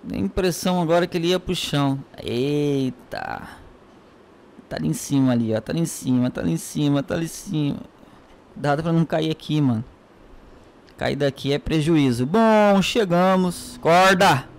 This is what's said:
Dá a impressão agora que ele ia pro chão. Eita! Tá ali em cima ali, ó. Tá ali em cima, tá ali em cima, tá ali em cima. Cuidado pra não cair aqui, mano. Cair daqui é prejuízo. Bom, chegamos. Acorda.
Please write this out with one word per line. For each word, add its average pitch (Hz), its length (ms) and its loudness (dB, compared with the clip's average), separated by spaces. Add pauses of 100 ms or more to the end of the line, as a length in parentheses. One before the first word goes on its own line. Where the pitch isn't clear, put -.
Dá - 120 -8
a 196 40 -4
impressão 180 600 -2
agora 170 260 2
que 180 100 -6
ele 170 120 -2
ia 180 100 0
pro 180 160 -6
chão. 139 440 -2 (220)
Eita! 139 1200 -4 (1300)
Tá 135 80 -8
ali 156 120 -4
em 156 40 -2
cima 135 380 0
ali, 117 220 0
ó. 110 80 -2
Tá - 100 -10
ali 156 100 -2
em 165 40 0
cima, 127 440 -2
tá - 120 -10
ali 170 100 -2
em 165 60 -4
cima, 143 440 -2
tá 170 140 -6
ali 165 100 -4
em 160 40 -8
cima. 151 500 -6 (760)
Cuidado 143 300 -2
pra 165 80 -2
não 165 140 2
cair 160 260 -2
aqui, 151 300 -4
mano. 123 220 0 (1120)
Cair 131 180 -2
daqui 139 360 -2
é 143 80 0
prejuízo. 147 680 2
Bom, 208 560 4
chegamos. 185 960 0
Acorda. 180 680 4 (120)